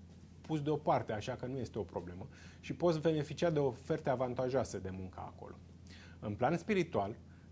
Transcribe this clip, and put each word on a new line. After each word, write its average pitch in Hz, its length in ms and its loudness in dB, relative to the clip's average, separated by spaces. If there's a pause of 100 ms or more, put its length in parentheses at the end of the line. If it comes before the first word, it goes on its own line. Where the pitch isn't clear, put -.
(480)
pus 156 140 2
deoparte, 147 520 4
așa 110 220 -2
că 117 100 -6
nu 131 120 -4
este 117 220 -2
o 101 40 0
problemă 87 440 -6 (320)
și - 140 -6
poți 160 260 4
beneficia 156 500 2
de 156 100 4
oferte 139 500 2
avantajoase 123 680 2
de 92 120 -6
muncă 92 280 -8
acolo. - 360 -10 (640)
În 104 160 -2
plan 139 220 4
spiritual, 165 580 2 (360)